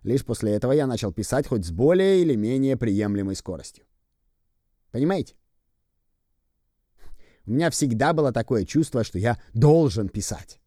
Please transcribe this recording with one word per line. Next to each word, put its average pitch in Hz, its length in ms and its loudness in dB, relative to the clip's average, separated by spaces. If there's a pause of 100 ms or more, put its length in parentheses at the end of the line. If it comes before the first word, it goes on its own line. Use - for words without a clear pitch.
Лишь 131 220 0
после 110 260 -2
этого 123 220 0
я 147 120 2
начал 107 280 -4
писать 131 340 -4
хоть 104 180 -2
с 85 60 -8
более 185 500 4
или 156 140 2
менее 131 400 0
приемлемой 101 640 -2
скоростью. - 480 -14 (1040)
Понимаете? 151 440 -2 (2000)
У 104 60 -6
меня 156 180 2
всегда 131 420 0
было 147 220 0
такое 113 320 0
чувство, 135 400 0
что - 120 -10
я 110 240 -2 (120)
должен 117 560 4
писать. - 580 -10